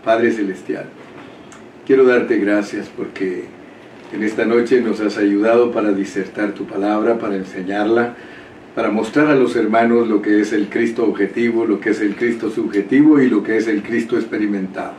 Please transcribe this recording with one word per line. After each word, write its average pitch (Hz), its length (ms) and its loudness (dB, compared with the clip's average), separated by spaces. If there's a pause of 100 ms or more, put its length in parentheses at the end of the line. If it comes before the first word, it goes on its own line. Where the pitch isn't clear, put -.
Padre 113 280 2
Celestial, 98 540 -6 (1000)
quiero 131 200 6
darte 117 320 2
gracias 101 580 -2
porque - 500 -6 (680)
en 104 100 -6
esta 110 220 -2
noche 120 340 2
nos 107 220 -2
has 104 160 -2
ayudado 110 540 4
para 107 200 0
disertar 98 640 -4
tu 101 120 -8
palabra, 107 520 -2
para 104 180 -6
enseñarla, 104 800 -2 (580)
para 110 160 -2
mostrar 110 380 0
a 147 80 4
los 123 220 2
hermanos 113 500 2
lo 104 140 2
que 104 180 4
es 104 140 0
el 101 160 -2
Cristo 117 340 0
objetivo, 113 600 0
lo 104 160 0
que 110 80 -2
es 104 100 0
el 104 160 0
Cristo 117 340 -2
subjetivo 127 720 4
y 127 100 4
lo 107 140 2
que 110 140 0
es 110 100 0
el 104 160 -2
Cristo 117 320 -2
experimentado. 101 840 -4